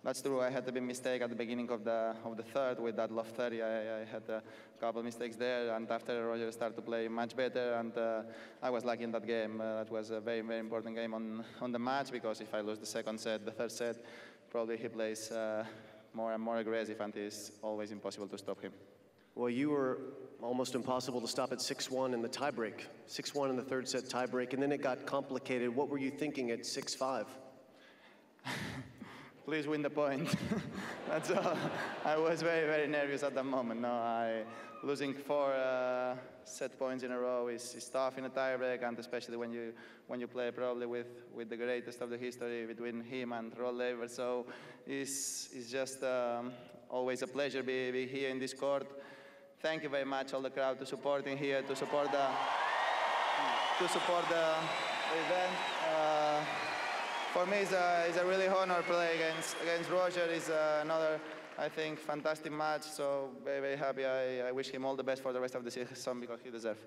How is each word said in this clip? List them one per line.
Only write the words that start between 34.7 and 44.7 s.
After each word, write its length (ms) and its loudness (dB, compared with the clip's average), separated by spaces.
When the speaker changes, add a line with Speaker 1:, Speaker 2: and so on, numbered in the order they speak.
Speaker 1:
losing 320 0
four, 400 2
uh, 600 2
set 340 -6
points 260 0
in 80 -2
a 60 0
row 300 2
is, 260 -4
is 140 -10
tough 300 0
in 60 -4
a 60 -4
tiebreak, 560 2
and 120 -2
especially 380 -4
when 160 -2
you, 200 -4
when 120 -4
you 60 -2
play 240 0
probably 360 0
with, 380 -4
with 140 -6
the 80 -4
greatest 440 -2
of 100 -4
the 80 -4
history 480 -4
between 360 -4
him 300 -4
and 240 -4
Rod 180 0
Laver. 340 0
So 380 -2